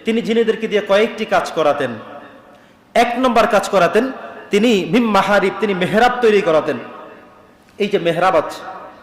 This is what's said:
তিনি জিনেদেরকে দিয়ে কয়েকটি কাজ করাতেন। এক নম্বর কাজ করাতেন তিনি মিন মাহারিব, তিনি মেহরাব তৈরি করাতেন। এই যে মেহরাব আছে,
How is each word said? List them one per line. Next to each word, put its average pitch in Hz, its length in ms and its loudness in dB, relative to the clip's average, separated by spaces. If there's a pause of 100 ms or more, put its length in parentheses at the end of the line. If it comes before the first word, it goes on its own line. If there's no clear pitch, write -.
তিনি 226 160 0
জিনেদেরকে 220 460 0
দিয়ে 196 140 0
কয়েকটি 214 440 0
কাজ - 300 -2
করাতেন। 143 360 0 (1040)
এক 233 260 2
নম্বর 233 280 2
কাজ 196 220 0
করাতেন 196 420 2 (400)
তিনি 208 380 2
মিন 233 140 2
মাহারিব, 196 560 2
তিনি 208 140 -2
মেহরাব 185 380 2 (100)
তৈরি 214 200 4
করাতেন। 151 360 0 (1000)
এই 208 100 -2
যে 190 120 0
মেহরাব 170 360 0
আছে, - 260 -2 (420)